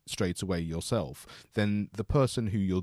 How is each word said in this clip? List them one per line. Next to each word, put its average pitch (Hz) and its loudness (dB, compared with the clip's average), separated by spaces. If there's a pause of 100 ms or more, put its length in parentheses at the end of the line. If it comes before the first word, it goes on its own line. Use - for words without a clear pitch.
straight - -2
away 90 -2
yourself, 82 -4 (280)
then 104 0
the 107 -4
person 127 2
who 104 0
you're 92 2